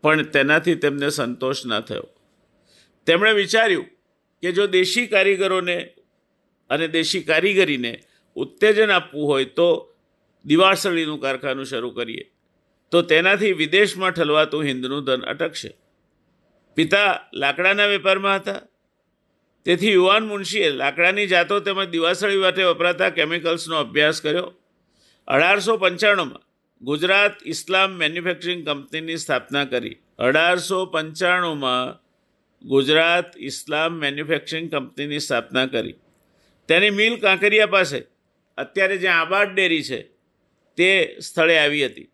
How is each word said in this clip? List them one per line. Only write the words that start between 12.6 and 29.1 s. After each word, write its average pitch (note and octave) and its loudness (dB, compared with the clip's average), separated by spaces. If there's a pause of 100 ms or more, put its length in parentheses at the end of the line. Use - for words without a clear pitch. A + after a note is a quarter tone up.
તો E3+ 4
તેનાથી F#3 2
વિદેશમાં F#3 2
ઠલવાતું D3+ 0
હિન્દનું C3+ -4
ધન B2+ 0
અટકશે. - -8 (960)
પિતા F#3 2
લાકડાના F3+ 0
વેપારમાં G3 0
હતા, G3 -8 (1040)
તેથી F3+ 2
યુવાન F#3+ 4
મુનશીએ G3 -2
લાકડાની E3+ 0
જાતો F3+ 2
તેમજ G3 -4
દિવાસળી F3+ 0
માટે F#3+ 2
વપરાતા F3 2
કેમિકલ્સનો E3 -2
અભ્યાસ D3+ 0
કર્યો. F3 -4 (720)
અઢારસો F#3+ 2
પંચાણુંમાં F#3 0 (440)
ગુજરાત F3+ 0 (100)
ઇસ્લામ F#3+ -2
મેન્યુફેક્ચરિંગ E3+ -4
કંપનીની D#3 -8